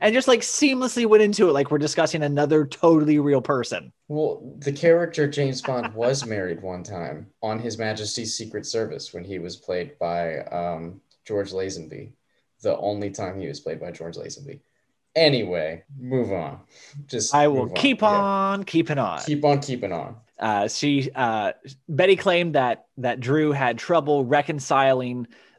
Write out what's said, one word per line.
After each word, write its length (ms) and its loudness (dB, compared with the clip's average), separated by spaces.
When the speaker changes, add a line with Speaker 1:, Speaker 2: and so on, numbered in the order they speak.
Speaker 1:
and 140 4
just, 120 0
like, 140 6
seamlessly 640 0
went 180 8
into 240 4
it 60 6
like 160 0
we're 80 2
discussing 460 0
another 420 2
totally 540 4
real 220 4
person. 520 -4
Speaker 2:
Well, 500 -4
the 140 -6
character 560 2
James 340 -2
Bond 320 -4
was 320 0
married 380 -4
one 200 -8
time 440 -10
on 160 -2
His 180 -6
Majesty's 580 -6
Secret 300 -8
Service 480 -6
when 100 -10
he 140 -8
was 180 -10
played 440 -8
by, 460 -4
um, 540 -6
George 260 -4
Lazenby. 600 -8
The 160 0
only 340 -4
time 280 -8
he 80 -8
was 120 -10
played 200 -8
by 120 -10
George 240 -12
Lazenby. 440 -14
Anyway, 680 2
move 340 -2
on. 260 -6
Just 280 -2
Speaker 1:
I 120 6
will 200 2
Speaker 2:
move 40 -8
on. 40 -4
Speaker 1:
keep 260 2
Speaker 2:
Yeah. 80 4
Speaker 1:
on 540 0
keeping 340 -2
on. 260 -2
Speaker 2:
Keep 220 0
on 160 4
keeping 300 -6
on. 240 -8
Speaker 1:
Uh, 280 0
she, 460 0
uh, 400 0
Betty 280 4
claimed 400 2
that, 320 0
that 220 -2
Drew 320 2
had 260 0
trouble 480 2
reconciling, 1000 2